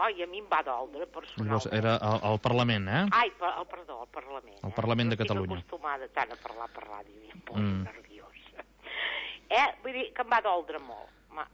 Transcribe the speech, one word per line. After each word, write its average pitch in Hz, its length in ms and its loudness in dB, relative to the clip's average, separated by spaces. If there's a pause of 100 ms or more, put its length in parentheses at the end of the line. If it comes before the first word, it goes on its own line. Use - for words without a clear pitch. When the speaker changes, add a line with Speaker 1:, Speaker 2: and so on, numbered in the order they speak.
Speaker 1:
i 180 140 -2
a 175 60 -4
mi 180 100 -8
em 208 80 -10
va 160 160 2
doldre 135 480 -4
personalment. 113 380 -6
Speaker 2:
Llavors, 110 240 2
era 113 240 4
al, 107 260 2
al 107 160 4
Parlament, 120 480 4
eh? 117 140 2 (100)
Speaker 1:
Ai, 220 240 6
per, 175 160 0
el, 170 160 -4
perdó, 160 360 -12
al 123 120 -14
Parlament, 131 480 -12
Speaker 2:
Al 98 80 -4
Speaker 1:
eh? - 60 -6
Speaker 2:
Parlament 117 340 2
de 110 60 2
Speaker 1:
No - 20 -10
estic 107 80 0
Speaker 2:
Catalunya. 95 320 0
Speaker 1:
acostumada 135 500 -6
tant 123 220 -2
a 127 80 -10
parlar 113 320 -10
per 107 160 -12
ràdio, 104 320 -14
i 110 160 -20
em - 60 -16
poso - 180 -6
Speaker 2:
Mm. 98 240 2
Speaker 1:
nerviosa. - 800 -14 (880)
Eh, 240 160 6 (160)
vull 262 100 -6
dir 254 200 -2
que 247 100 -4
em 226 80 -2
va 233 100 6
doldre 165 380 2
molt, 117 320 -12 (200)
ma-, 156 240 -8